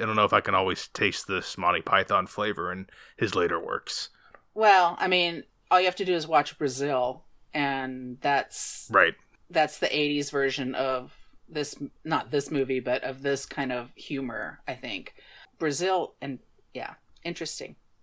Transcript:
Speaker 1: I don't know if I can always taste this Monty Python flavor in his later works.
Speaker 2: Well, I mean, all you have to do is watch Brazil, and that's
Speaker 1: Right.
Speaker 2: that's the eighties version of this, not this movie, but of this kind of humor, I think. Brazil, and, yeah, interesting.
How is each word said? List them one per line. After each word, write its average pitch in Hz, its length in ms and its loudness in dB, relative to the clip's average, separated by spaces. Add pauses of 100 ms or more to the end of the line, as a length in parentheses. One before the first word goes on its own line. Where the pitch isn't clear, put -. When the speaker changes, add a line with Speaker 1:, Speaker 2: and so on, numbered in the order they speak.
Speaker 1:
I 113 40 0
don't 110 100 -2
know 107 100 6
if 101 80 4
I 104 80 6
can 101 140 0
always 95 340 2
taste - 380 -2
this 92 320 -4
Monty 87 240 4
Python 95 460 2
flavor 101 420 -4
in 95 160 -8 (300)
his 98 180 -2
later 85 240 2
works. - 520 -6 (440)
Speaker 2:
Well, 190 460 6
I 180 80 0
mean, 175 340 0 (280)
all 180 100 8
you 185 60 2
have 185 100 0
to 196 80 -4
do 180 100 2
is 156 140 -2
watch 151 300 2
Brazil, 131 640 -2 (300)
and 131 680 -4
that's - 720 -2
Speaker 1:
Right. 90 220 6 (360)
Speaker 2:
that's 156 280 2
the - 180 -2
eighties 147 340 0
version 135 440 -2
of 131 420 -4 (320)
this, 151 260 -6 (300)
not 151 260 -2
this 143 200 0
movie, 135 300 0
but 123 220 -2
of 135 200 -6
this 139 240 0
kind 135 260 -4
of 123 240 -6
humor, 131 720 -8
I 131 60 -6
think. 104 400 -10 (440)
Brazil, 170 600 0
and, 139 180 -8 (360)
yeah, - 200 -10 (300)
interesting. - 520 -8 (260)